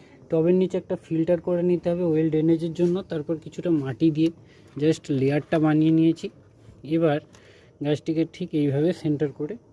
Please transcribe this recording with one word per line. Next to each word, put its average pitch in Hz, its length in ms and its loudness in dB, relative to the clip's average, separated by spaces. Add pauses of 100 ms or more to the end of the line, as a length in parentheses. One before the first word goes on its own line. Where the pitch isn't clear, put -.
(300)
টবের 170 260 2
নিচে 185 220 0
একটা 180 180 -6
ফিল্টার 165 460 -2
করে 175 220 -2
নিতে 180 280 0
হবে 175 120 -2
ওয়েল 160 260 2
ড্রেনেজের 160 440 0
জন্য। 175 220 0 (160)
তারপর 160 260 -6
কিছুটা 156 320 -8
মাটি 143 420 0
দিয়ে 160 180 0 (500)
just 156 240 0 (160)
লেয়ারটা 143 400 0
বানিয়ে 156 320 4
নিয়েছি। 160 360 2 (560)
এবার 156 360 0 (680)
গাছটিকে 151 380 -2 (100)
ঠিক 180 160 -10 (120)
এইভাবে 147 320 0
সেন্টার 151 380 -2
করে 151 220 -10 (200)